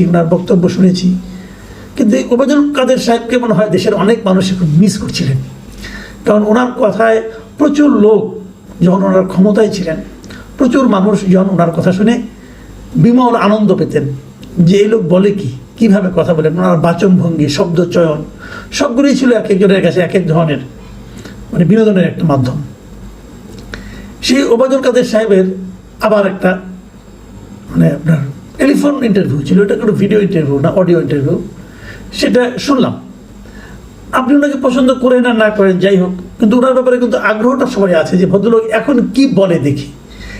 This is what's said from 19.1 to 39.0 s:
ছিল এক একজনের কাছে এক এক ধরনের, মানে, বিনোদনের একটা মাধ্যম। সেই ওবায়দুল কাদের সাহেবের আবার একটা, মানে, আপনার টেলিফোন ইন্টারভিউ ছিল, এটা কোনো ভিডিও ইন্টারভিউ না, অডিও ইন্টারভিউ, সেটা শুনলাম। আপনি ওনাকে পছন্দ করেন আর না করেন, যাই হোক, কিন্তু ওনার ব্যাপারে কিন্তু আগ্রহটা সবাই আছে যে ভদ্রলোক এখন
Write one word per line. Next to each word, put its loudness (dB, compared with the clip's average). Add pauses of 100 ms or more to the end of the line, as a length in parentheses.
ছিল 2
এক 0
একজনের 4
কাছে 0
এক -2
এক 0
ধরনের, 0 (920)
মানে, 0
বিনোদনের 2
একটা -6
মাধ্যম। 0 (1600)
সেই 0
ওবায়দুল 2
কাদের 2
সাহেবের 2 (540)
আবার 2
একটা, -2 (1200)
মানে, 2 (120)
আপনার 0 (400)
টেলিফোন 2 (100)
ইন্টারভিউ 0
ছিল, 2
এটা 0
কোনো 0
ভিডিও 2
ইন্টারভিউ 0
না, 0
অডিও 2
ইন্টারভিউ, -2 (760)
সেটা 0 (160)
শুনলাম। 0 (1160)
আপনি 0
ওনাকে 0
পছন্দ 2
করেন 2
আর 2
না 2
করেন, 2
যাই 2
হোক, 0 (240)
কিন্তু 2
ওনার 2
ব্যাপারে 2
কিন্তু 0
আগ্রহটা 0
সবাই 0
আছে 0
যে 2
ভদ্রলোক 2
এখন 0 (180)